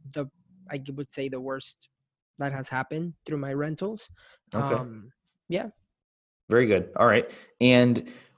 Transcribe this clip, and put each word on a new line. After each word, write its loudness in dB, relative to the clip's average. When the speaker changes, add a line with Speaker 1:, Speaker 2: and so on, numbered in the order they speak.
Speaker 1:
the, -6
I -10
would -10
say -6
the -8
worst -10
that -4
has -8
happened -6
through -6
my -6
rentals. -6
Speaker 2:
Okay. 0
Speaker 1:
Um, -8
yeah. -4
Speaker 2:
Very 6
good. 2
All 6
right. 4
And 6